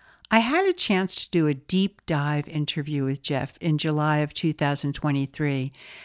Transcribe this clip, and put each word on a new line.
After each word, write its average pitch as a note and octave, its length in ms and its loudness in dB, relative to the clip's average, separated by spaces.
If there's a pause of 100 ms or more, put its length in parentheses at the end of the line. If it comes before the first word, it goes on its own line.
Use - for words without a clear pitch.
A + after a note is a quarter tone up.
(320)
I A3 80 6
had D4 280 2
a F#4 60 2
chance F#3+ 520 0
to - 60 -12
do E3 160 4
a D3 80 2
deep F#3 500 -2
dive D3 420 -2
interview D3 580 -2
with C3+ 180 -4
Jeff D3 360 -4
in D#3 200 0
July D3+ 400 2
of D3+ 120 -2
two D#3+ 220 -2
thousand C#3+ 400 -2
twenty-three C#3 800 -2 (340)